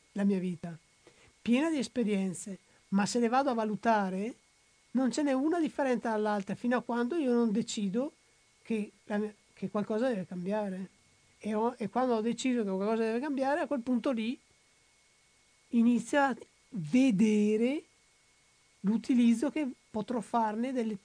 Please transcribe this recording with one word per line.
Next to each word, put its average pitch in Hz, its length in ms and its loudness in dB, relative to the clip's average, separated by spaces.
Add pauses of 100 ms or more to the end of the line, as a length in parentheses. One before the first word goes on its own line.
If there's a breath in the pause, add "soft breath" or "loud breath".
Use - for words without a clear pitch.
(120)
la 202 100 -4
mia 202 160 2
vita, 175 380 -6 (640 soft breath)
piena 269 280 2
di 311 80 0
esperienze, 196 800 -4 (320 soft breath)
ma 196 140 2
se 240 140 -2
le 240 80 2
vado 269 240 2
a 247 40 -2
valutare, 214 800 0 (580)
non 254 180 2
ce 302 140 0
n'è 285 80 2
una 302 260 0
differente 262 500 0
dall'altra, 208 460 -2
fino 247 220 0
a 247 60 -2
quando 240 340 -2
io 269 160 0
non 240 180 2
decido 226 640 -2 (500 soft breath)
che 214 300 -4 (140)
la 208 120 -2
mia, 214 160 -4 (200)
che 190 160 -8
qualcosa 214 360 -2
deve 208 180 -2
cambiare. 185 640 -6 (520)
E 208 140 -4
ho, 226 220 0
e 226 120 -4
quando 247 260 0
ho 220 60 2
deciso 240 420 0
che 196 80 -2
qualcosa 208 320 0
deve 226 160 -2
cambiare, 277 440 0
a 285 40 -2
quel 285 140 -2
punto 254 320 0
lì 226 260 -2 (1300)
inizio 240 500 4
a 269 160 2 (340)
vedere 220 1120 2 (960)
l'utilizzo 233 720 2
che 302 160 -2 (240)
potrò 226 300 -4
farne 226 520 -2
delle, 226 320 -2